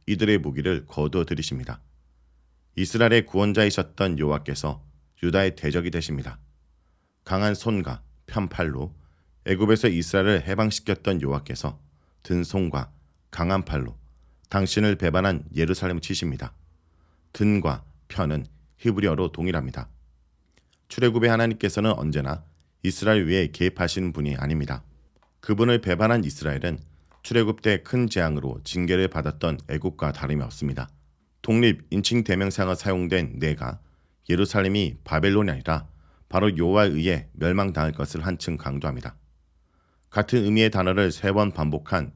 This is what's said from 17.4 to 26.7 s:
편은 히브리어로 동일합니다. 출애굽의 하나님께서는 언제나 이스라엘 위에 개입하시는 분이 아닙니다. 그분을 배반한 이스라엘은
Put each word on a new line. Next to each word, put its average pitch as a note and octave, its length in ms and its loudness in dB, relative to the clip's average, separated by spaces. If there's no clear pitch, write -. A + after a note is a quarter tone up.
편은 D2+ 380 -2
히브리어로 F#2 540 0
동일합니다. D#2+ 580 -4
출애굽의 A#2 420 4
하나님께서는 A2 640 2
언제나 D2 520 -4
이스라엘 G2 420 2
위에 F2 220 2
개입하시는 F2+ 680 -2
분이 D2 220 -2
아닙니다. C#2 480 -4
그분을 A#2 420 2
배반한 G#2+ 420 2
이스라엘은 D2 540 -4